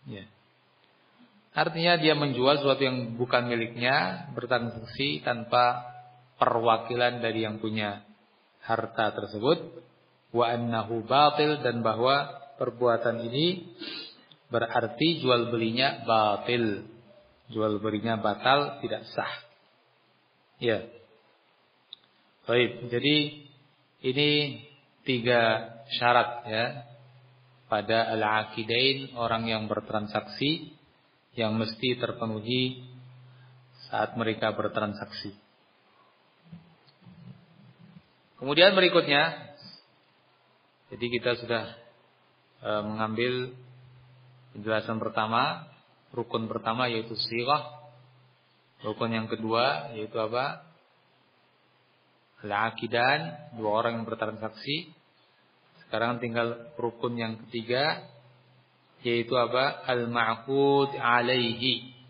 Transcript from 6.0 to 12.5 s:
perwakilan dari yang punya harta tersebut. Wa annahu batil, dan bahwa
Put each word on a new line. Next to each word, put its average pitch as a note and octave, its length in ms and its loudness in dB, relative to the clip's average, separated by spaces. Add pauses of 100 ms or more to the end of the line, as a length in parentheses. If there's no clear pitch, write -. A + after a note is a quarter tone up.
perwakilan A#2+ 880 2
dari A2 220 0
yang G#2+ 100 -6
punya G#2+ 480 -4 (560)
harta A2 560 -2
tersebut. A2 640 -2 (540)
Wa A#2 260 4
annahu A2+ 480 -2
batil, D3 560 4
dan A#2 160 0
bahwa B2 500 2 (280)